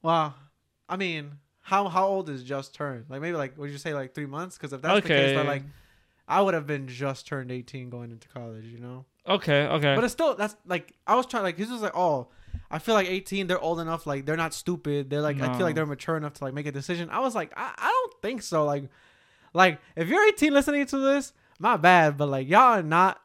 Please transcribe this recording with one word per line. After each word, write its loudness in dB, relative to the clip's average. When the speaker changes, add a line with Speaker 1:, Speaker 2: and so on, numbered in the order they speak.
Speaker 1:
Well, 2
I -6
mean, -6
how, 0
how 2
old 0
is -8
just -8
turned? -8
Like, -12
maybe, -6
like, -6
would -10
you -12
say, -6
like, -8
three -8
months? -10
'Cause -10
if -12
that's 2
the -6
case, 6
then, 2
Speaker 2:
Okay. 2
Speaker 1:
like, -2
I 2
would 4
have -2
been -4
just -8
turned -8
eighteen -10
going -12
into -20
college, -14
you -18
know? -16
Speaker 2:
Okay, 2
okay. 2
Speaker 1:
But 2
it's -2
still, 0
that's, -4
like, -6
I 4
was 2
trying, -4
like, -2
he -4
was -8
like, -4
"Oh, 0
I -6
feel 0
like 4
eighteen, -4
they're 2
old -2
enough, -6
like, -4
they're -2
not -2
stupid. -4
They're, -2
like, 0
I 0
feel 2
like 0
Speaker 2:
No. 0
Speaker 1:
they're -2
mature -4
enough -6
to, -10
like, -8
make -6
a -6
decision." -6
I -2
was -2
like, -4
"I, -8
I -4
don't -2
think -6
so." 0
Like, -4
like, 4
if -2
you're 6
eighteen 2
listening 4
to -4
this, 0
my 2
bad, 6
but, 0
like, -2
y'all 8
are -2
not 4